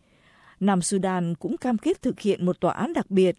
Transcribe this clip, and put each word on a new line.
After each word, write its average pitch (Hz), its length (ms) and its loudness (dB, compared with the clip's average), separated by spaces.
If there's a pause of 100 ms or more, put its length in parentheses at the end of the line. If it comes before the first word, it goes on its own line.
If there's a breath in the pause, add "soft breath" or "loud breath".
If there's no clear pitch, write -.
(600 soft breath)
Nam 190 220 2
Sudan 180 520 -2
cũng - 220 -6
cam 240 220 -2
kết - 240 -2
thực 240 180 -2
hiện 180 260 0
một 180 140 -2
tòa 180 120 2
án 277 200 -4
đặc 269 180 -4
biệt 185 280 4